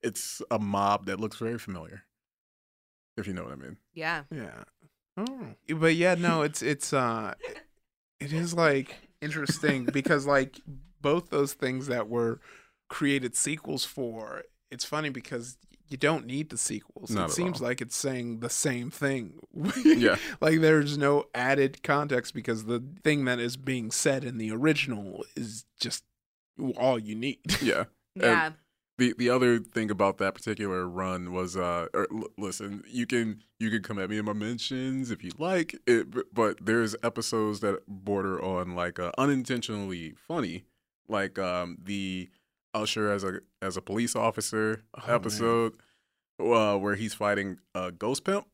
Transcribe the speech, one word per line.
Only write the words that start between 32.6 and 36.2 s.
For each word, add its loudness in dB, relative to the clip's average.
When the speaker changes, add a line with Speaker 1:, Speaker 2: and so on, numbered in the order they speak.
Speaker 1:
you -2
can, 0
you 2
can 0
come -6
at -2
me -2
in -2
my 0
mentions -4
if -6
you -8
like, 0
it, 4
b-, -4